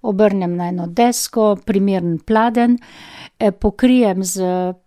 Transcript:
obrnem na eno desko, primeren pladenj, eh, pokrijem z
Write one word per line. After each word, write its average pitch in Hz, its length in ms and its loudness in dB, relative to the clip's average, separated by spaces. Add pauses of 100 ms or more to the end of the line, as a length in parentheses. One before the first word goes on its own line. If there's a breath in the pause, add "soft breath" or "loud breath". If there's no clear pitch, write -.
obrnem 196 540 0
na 175 140 -4
eno 180 180 -6
desko, 220 680 0 (100)
primeren 180 540 0
pladenj, 240 580 2 (640 loud breath)
eh, 214 120 2
pokrijem 214 720 0
z 185 200 -4 (440)